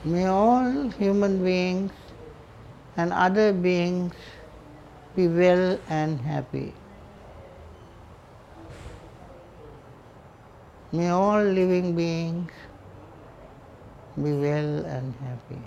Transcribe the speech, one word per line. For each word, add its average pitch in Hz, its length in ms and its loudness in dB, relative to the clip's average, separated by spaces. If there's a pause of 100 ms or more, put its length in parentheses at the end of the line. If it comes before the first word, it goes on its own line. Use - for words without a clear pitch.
May 175 220 2
all 247 600 4
human 196 560 2
beings 185 480 0 (1040)
and 170 160 0
other 190 400 4
beings 180 600 0 (1000)
be 180 140 4
well 180 500 4 (100)
and 156 340 -2
happy. 139 520 -6 (4000)
May 170 200 0
all 208 340 4
living 185 500 2
beings 165 560 -2 (1700)
be 147 160 -2
well 147 520 0 (120)
and 131 260 -8
happy. 127 440 -10